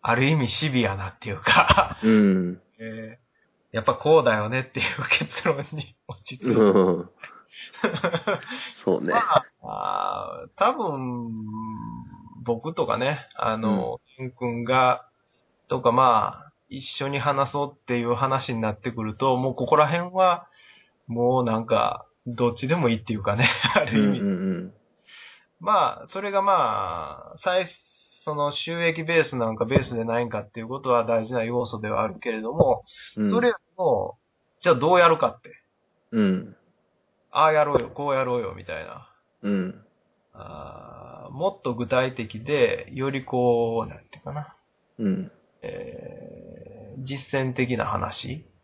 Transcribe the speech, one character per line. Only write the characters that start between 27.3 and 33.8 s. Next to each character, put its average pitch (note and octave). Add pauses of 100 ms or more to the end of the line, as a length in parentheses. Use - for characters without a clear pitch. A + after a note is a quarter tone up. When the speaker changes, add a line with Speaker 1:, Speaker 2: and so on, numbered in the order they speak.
Speaker 1:
あ、 -
最-、 F#3 (560)
そ D3+
の D3
収 E3+
益 E3
ベ E3
ー -
ス C3+
な A#2
ん A2
か A2
ベ B2+
ー -
ス B2
で A2+
な A2+
い A#2+
ん A#2
か G#2+
っ G#2
て A#2
い A2+
う A2+
こ C3
と C3+
は A#2+
大 A2+
事 B2
な A#2
要 A#2+
素 A2+
で G#2+
は A2
あ A2
る F#2+
け A#2+
れ A2
ど A2+
も、 C3+ (340)
Speaker 2:
う G#3+
ん。 G#2
Speaker 1:
そ G#3+
れ A#3+ (240)
を、 B2 (460)